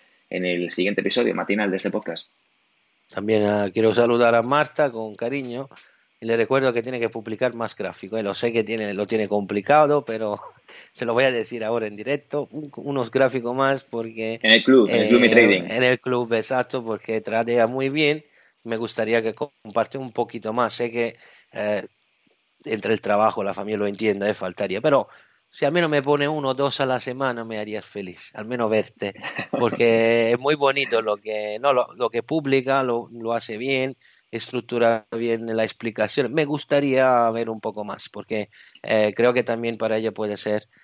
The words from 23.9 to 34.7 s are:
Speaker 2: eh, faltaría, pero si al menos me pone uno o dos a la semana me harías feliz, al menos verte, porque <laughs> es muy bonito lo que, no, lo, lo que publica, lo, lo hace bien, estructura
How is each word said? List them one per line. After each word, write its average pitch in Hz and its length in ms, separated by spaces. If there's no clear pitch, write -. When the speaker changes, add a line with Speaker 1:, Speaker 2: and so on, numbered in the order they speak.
Speaker 2:
eh, 104 40
faltaría, 95 480
pero 143 260
si - 140
al 143 60
menos 170 180
me 147 120
pone 143 260
uno 151 220
o 131 40
dos 139 280
a 139 40
la 127 140
semana 123 460
me 110 140
harías 107 260
feliz, 92 500
al 107 100
menos 117 240
verte, 107 440
porque 117 800
<laughs> - 20
es 123 60
muy 139 160
bonito 135 460
lo 107 160
que, 107 440
no, 139 120
lo, 123 200
lo 117 160
que 117 140
publica, 135 600
lo, 120 280
lo 117 220
hace 113 240
bien, 131 380
estructura 117 760